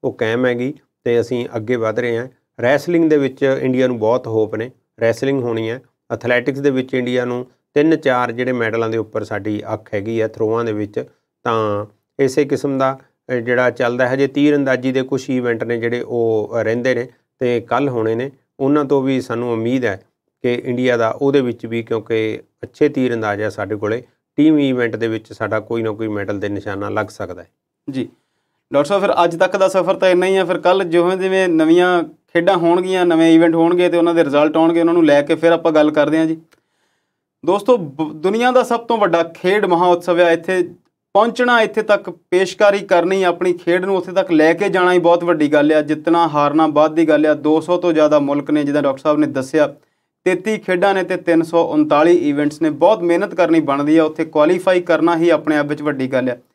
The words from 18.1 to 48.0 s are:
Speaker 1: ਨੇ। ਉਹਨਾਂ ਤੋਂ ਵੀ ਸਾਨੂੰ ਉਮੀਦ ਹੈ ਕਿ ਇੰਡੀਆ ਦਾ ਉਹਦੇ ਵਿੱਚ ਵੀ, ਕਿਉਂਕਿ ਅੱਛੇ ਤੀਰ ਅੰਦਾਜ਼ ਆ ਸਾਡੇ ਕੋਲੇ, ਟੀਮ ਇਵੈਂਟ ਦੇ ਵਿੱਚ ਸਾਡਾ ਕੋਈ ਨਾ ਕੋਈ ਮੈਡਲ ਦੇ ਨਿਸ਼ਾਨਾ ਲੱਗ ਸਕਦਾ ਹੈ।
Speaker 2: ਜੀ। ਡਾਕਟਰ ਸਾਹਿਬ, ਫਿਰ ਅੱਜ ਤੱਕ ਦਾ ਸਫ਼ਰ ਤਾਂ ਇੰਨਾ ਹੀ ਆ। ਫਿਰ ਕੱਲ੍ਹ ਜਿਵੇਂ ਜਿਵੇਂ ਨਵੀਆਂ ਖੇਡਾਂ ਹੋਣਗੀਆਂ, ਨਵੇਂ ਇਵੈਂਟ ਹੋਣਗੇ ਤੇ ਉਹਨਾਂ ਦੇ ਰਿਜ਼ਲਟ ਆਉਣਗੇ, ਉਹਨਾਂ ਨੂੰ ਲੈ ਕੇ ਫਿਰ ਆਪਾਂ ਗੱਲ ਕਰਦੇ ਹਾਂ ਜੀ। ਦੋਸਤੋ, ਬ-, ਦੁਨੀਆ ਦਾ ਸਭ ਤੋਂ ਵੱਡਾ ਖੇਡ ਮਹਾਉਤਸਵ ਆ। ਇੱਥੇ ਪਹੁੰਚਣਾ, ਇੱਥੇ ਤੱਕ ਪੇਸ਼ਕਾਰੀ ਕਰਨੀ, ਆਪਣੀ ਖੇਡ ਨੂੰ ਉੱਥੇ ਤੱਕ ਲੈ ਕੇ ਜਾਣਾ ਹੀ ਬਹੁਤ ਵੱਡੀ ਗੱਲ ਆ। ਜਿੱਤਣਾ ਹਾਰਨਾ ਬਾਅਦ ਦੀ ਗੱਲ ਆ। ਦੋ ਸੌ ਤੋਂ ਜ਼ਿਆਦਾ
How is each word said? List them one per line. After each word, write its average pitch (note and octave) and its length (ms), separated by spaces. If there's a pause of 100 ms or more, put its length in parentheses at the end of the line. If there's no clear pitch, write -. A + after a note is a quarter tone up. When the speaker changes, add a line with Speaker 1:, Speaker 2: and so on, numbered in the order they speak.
Speaker 1:
ਨੇ। C3 160 (280)
ਉਹਨਾਂ C#3+ 260
ਤੋਂ C#3 160
ਵੀ C3 200
ਸਾਨੂੰ A#2+ 320
ਉਮੀਦ A#2+ 320
ਹੈ G2 180 (380)
ਕਿ B2 240
ਇੰਡੀਆ B2 320
ਦਾ A2+ 120
ਉਹਦੇ C#3 320
ਵਿੱਚ A#2+ 240
ਵੀ, A#2 180
ਕਿਉਂਕਿ A2 560 (240)
ਅੱਛੇ - 260
ਤੀਰ B2+ 240
ਅੰਦਾਜ਼ G#2+ 280
ਆ G#2+ 80
ਸਾਡੇ G2+ 260
ਕੋਲੇ, G#2+ 280 (320)
ਟੀਮ D3+ 240
ਇਵੈਂਟ B2 360
ਦੇ A2+ 120
ਵਿੱਚ A2 260
ਸਾਡਾ G#2+ 260
ਕੋਈ A2 220
ਨਾ A2 100
ਕੋਈ A2 160
ਮੈਡਲ G2+ 320
ਦੇ G2+ 100
ਨਿਸ਼ਾਨਾ G2+ 400
ਲੱਗ G#2 160
ਸਕਦਾ F2+ 380
ਹੈ। - 40 (420)
Speaker 2:
ਜੀ। C3 200 (640)
ਡਾਕਟਰ C#3+ 140
ਸਾਹਿਬ, G3 160
ਫਿਰ G3+ 80 (120)
ਅੱਜ E3+ 140
ਤੱਕ F#3 200
ਦਾ F#3+ 100
ਸਫ਼ਰ F#3+ 260
ਤਾਂ F#3 160
ਇੰਨਾ F3+ 160
ਹੀ F#3+ 100
ਆ। F#3 100
ਫਿਰ F3 120
ਕੱਲ੍ਹ F#3 260
ਜਿਵੇਂ F3 340
ਜਿਵੇਂ F#3+ 300
ਨਵੀਆਂ E3+ 560
ਖੇਡਾਂ F3 540
ਹੋਣਗੀਆਂ, F3+ 480
ਨਵੇਂ E3 260
ਇਵੈਂਟ E3 240
ਹੋਣਗੇ F3 340
ਤੇ E3+ 80
ਉਹਨਾਂ E3+ 160
ਦੇ E3 100
ਰਿਜ਼ਲਟ D3+ 340
ਆਉਣਗੇ, E3 220
ਉਹਨਾਂ E3+ 140
ਨੂੰ E3+ 120
ਲੈ D3 160
ਕੇ D#3 140
ਫਿਰ E3 160
ਆਪਾਂ E3 200
ਗੱਲ D3+ 200
ਕਰਦੇ D3+ 260
ਹਾਂ D#3+ 80
ਜੀ। D#3+ 120 (1080)
ਦੋਸਤੋ, G3+ 320
ਬ-, D#3 360
ਦੁਨੀਆ G#3 380
ਦਾ B3 120
ਸਭ A#3 160
ਤੋਂ A#3 180
ਵੱਡਾ E3+ 260
ਖੇਡ G3 420
ਮਹਾਉਤਸਵ F3 540
ਆ। E3+ 120
ਇੱਥੇ E3 380 (440)
ਪਹੁੰਚਣਾ, A#3 480
ਇੱਥੇ G#3+ 200
ਤੱਕ G3+ 280
ਪੇਸ਼ਕਾਰੀ F#3+ 680
ਕਰਨੀ, F#3+ 440
ਆਪਣੀ F3 300
ਖੇਡ F3 320
ਨੂੰ G3 120
ਉੱਥੇ F3+ 140
ਤੱਕ F3+ 200
ਲੈ D#3 220
ਕੇ G3+ 160
ਜਾਣਾ F3+ 240
ਹੀ F3+ 60
ਬਹੁਤ E3+ 240
ਵੱਡੀ D3+ 300
ਗੱਲ D3+ 180
ਆ। D#3 100
ਜਿੱਤਣਾ D#3 460
ਹਾਰਨਾ D3 400
ਬਾਅਦ D#3 280
ਦੀ D#3+ 140
ਗੱਲ D3+ 160
ਆ। D3+ 80
ਦੋ D3+ 280
ਸੌ F3 160
ਤੋਂ F3 160
ਜ਼ਿਆਦਾ D3+ 260